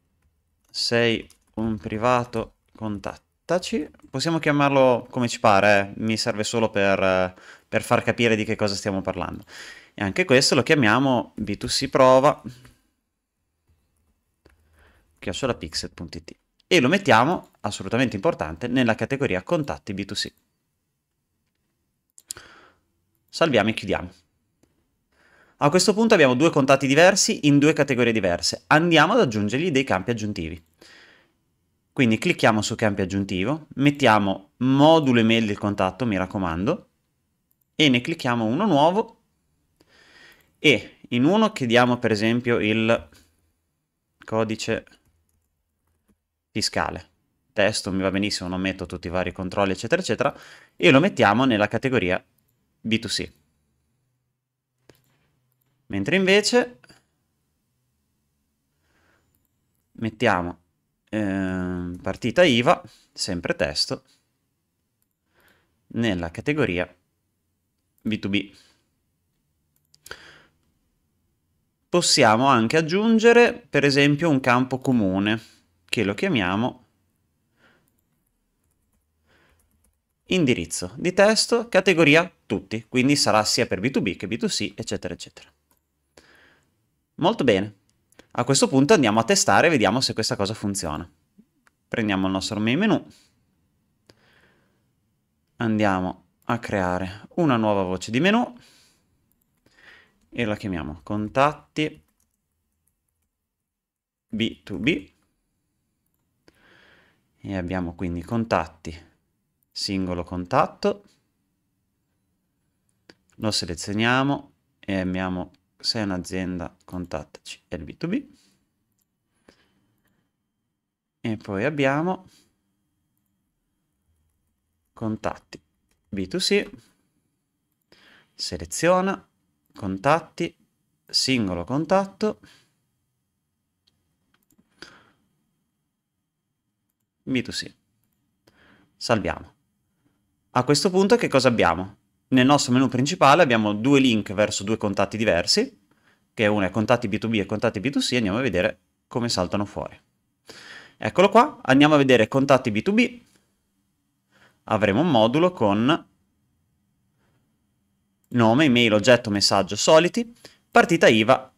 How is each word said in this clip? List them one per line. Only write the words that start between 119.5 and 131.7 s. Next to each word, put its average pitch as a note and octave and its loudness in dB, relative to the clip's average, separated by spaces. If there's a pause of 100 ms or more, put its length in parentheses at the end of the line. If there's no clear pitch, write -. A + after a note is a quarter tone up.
E A2 -6
poi G2+ -6
abbiamo D3 -2 (2750)
contatti - -10 (480)
B F#2+ -6
due F3 -6
C, G3 -2 (1600)
seleziona, F3+ -4 (480)
contatti, C#3 -4 (500)
singolo F#2+ -2
contatto, F#3+ -4 (4000)